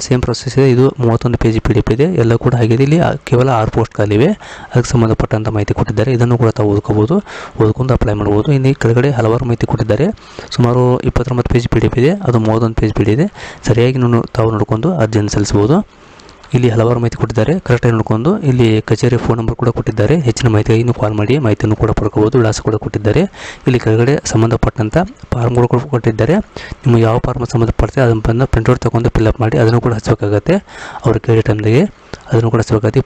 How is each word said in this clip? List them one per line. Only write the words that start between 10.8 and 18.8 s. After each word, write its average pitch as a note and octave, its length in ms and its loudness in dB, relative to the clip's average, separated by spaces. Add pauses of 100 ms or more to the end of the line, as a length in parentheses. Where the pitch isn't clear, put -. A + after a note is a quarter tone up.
ಇಪ್ಪತ್ತೊಂಬತ್ತು B2 440 -2
ಪೇಜ್ A#2+ 140 0
ಪಿ - 100 0
ಡಿ A2+ 80 2
ಎಫ್ A2+ 160 0
ಇದೆ, C#3+ 80 4 (180)
ಅದು A2+ 180 2
ಮೂವತ್ತೊಂದು A2+ 340 0
ಪೇಜ್ G#2+ 160 0
ಪಿ G#2 80 0
ಡಿ G#2 80 2
ಎಫ್ B2 80 0
ಇದೆ, F#3 60 2 (400)
ಸರಿಯಾಗಿ B2 360 2
ನೀವು A#2+ 160 2 (180)
ತಾವು A2 180 2
ನೋಡ್ಕೊಂಡು A2 340 -2 (140)
ಅರ್ಜಿಯನ್ನು G#2+ 320 0
ಸಲ್ಲಿಸಬಹುದು. G#2 420 2 (800)
ಇಲ್ಲಿ B2 180 2
ಹಲವಾರು A#2 280 2
ಮಾಹಿತಿ A#2 180 -2
ಕೊಟ್ಟಿದ್ದಾರೆ, A2+ 320 0 (140)
ಕರೆಕ್ಟಾಗಿ A#2+ 300 0
ನೋಡ್ಕೊಂಡು A2 340 0 (200)
ಇಲ್ಲಿ B2 180 4 (200)